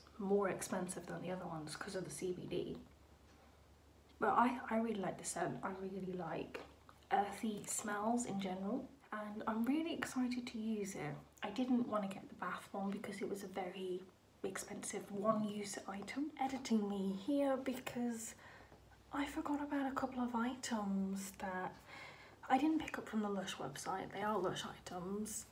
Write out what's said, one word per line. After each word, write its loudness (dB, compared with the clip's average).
more 4
expensive -2
than -6
the -4
other -4
ones -6
'cause -6
of 0
the -6
C -2
B -6
D. -2
But 6
I, 6
I 2
really 2
like -2
the -10
scent. 0
I -2
really -4
like -4
earthy 2
smells 2
in -2
general, 0
and -4
I'm 2
really 4
excited 0
to -6
use 0
it. -2
I -4
didn't 4
wanna 2
get -8
the -14
bath -4
bomb 0
because -4
it 0
was -2
a -6
very -2
expensive -4
one-use 2
item. -4
Editing 2
me 0
here 6
because -2
I 0
forgot 0
about 0
a -6
couple 0
of 0
items 0
that -2
I 10
didn't 6
pick -2
up -6
from 2
the 2
Lush -2
website. -4
They -4
are 4
Lush 2
items. -4